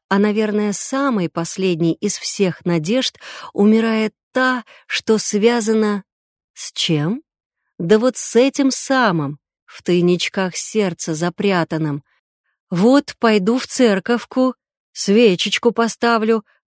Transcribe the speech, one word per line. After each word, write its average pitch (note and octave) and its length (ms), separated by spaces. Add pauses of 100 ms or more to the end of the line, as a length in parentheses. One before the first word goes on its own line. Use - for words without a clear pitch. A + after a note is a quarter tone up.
(100)
А, G3 80
наверное, G#3 560
самой C4 560
последней E3+ 640
из - 240
всех - 480
надежд F3 520 (360)
умирает A3 580 (200)
та, B3+ 320 (220)
что - 300
связана G#3+ 880 (480)
с - 200
чем? E3+ 500 (560)
Да F#3 200
вот B3 200
с - 180
этим C4+ 340
самым, F3 680 (260)
в - 180
тайничках F3+ 760
сердца F3+ 580
запрятанным. D#3+ 880 (680)
Вот A#3 500
пойду A3 400
в - 80
церковку, A#3+ 880 (380)
свечечку G#3 800
поставлю, A3+ 720 (220)